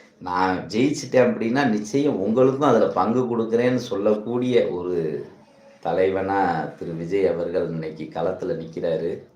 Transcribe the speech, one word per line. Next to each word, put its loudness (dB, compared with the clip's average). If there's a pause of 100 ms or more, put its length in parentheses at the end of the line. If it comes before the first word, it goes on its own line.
(180)
நான் -2
ஜெயிச்சிட்டேன் 2
அப்படின்னா 0
நிச்சயம் 0
உங்களுக்கும் 4
அதுல 4
பங்கு 0
கொடுக்குறேன்னு 0
சொல்லக்கூடிய 0
ஒரு -4 (540)
தலைவனா 0 (140)
திரு -8
விஜய் 0
அவர்கள் -2
இன்னைக்கு -8
களத்துல -4
நிக்கிறாரு. -4 (260)